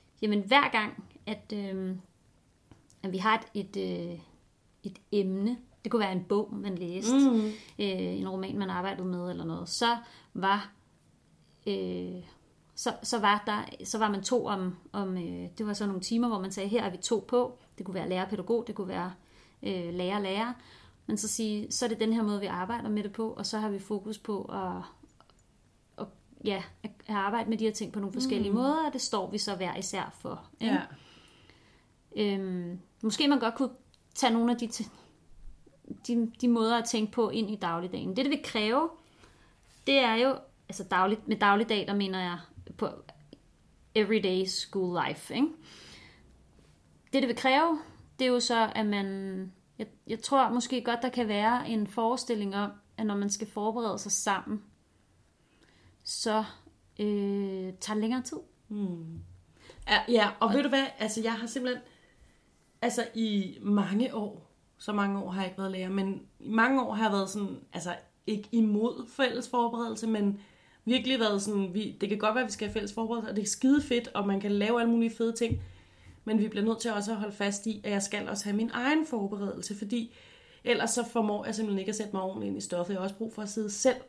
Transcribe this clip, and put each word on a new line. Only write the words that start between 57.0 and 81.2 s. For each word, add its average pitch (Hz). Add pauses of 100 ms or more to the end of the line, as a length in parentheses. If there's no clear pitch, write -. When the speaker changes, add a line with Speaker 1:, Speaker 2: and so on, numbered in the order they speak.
Speaker 1:
tager 214
det -
længere 240
tid. 311 (320)
Speaker 2:
Hmm. 170 (680)
Ja, 208 (100)
ja, 220 (120)
og 226
Speaker 1:
Og 202
Speaker 2:
ved 285
du 285
hvad? 269 (140)
Altså, 220
jeg 226
har 226
simpelthen, 247 (1000)
altså, 233 (100)
i 208
mange 202
år, - (280)
så -
mange 202
år 190
har 190
jeg 185
ikke 190
været 190
lærer, 185
men 196 (180)
i -
mange 247
år 214
har 220
jeg 208
været 196
sådan, 196 (160)
altså, 175 (320)
ikke 208
imod 226
fælles 247
forberedelse, 226
men 202 (440)
virkelig 254
været 208
sådan, 196
vi, 208
det 202
kan 208
godt 214
være, 247
vi 214
skal 208
have 202
fælles 208
forberedelse, 226
og 202
det 214
er 196
skide 277
fedt, 240
og 202
man 196
kan 202
lave 214
alle 233
mulige 233
fede 226
ting, 226 (640)
men 220
vi 214
bliver 202
nødt 226
til 233
også 202
at 220
holde 202
fast 202
i, 208
at 208
jeg 202
skal -
også 202
have 202
min 226
egen 302
forberedelse, 202
fordi 226 (500)
ellers 226
så 233
formår 208